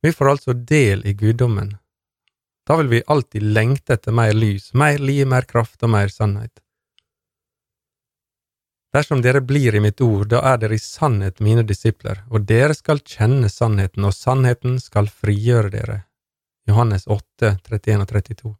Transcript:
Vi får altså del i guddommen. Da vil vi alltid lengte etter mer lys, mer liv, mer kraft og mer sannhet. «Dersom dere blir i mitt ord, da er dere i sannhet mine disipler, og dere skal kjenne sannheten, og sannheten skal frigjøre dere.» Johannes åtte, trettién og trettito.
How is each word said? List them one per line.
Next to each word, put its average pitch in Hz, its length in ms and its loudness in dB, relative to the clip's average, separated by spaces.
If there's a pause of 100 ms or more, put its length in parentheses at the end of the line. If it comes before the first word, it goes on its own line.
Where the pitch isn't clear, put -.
Vi 160 120 2
får 139 160 2
altså 139 240 -2
del 120 520 0
i 101 80 -2
guddommen. 104 640 -2 (880)
Da 156 140 0
vil 151 100 0
vi 117 200 0
alltid 131 360 -2
lengte 110 500 0
etter - 180 -4
mer 113 220 2
lys, 104 400 -2
mer 147 240 2
liv, 139 300 0
mer 127 140 0
kraft - 420 -4
og 117 80 2
mer 101 160 2
sannhet. 104 520 -6 (2250)
«Dersom 143 320 0
dere 131 160 2
blir 127 340 0
i 104 60 2
mitt 104 200 0
ord, 104 280 0
da 120 100 2 (140)
er 120 80 -2
dere 110 160 -2
i - 40 -4
sannhet 104 640 -4
mine 113 240 4
disipler, 98 600 -4
og 107 180 -2
dere 135 300 4
skal 147 240 -2
kjenne 117 480 0
sannheten, 101 560 -2
og 98 100 2
sannheten 127 640 0
skal 104 300 -2
frigjøre 107 640 0
dere.» 107 300 -8 (680)
Johannes 107 420 2
åtte, 104 540 -2
trettién 107 340 -2
og 98 80 -4
trettito. 107 520 -6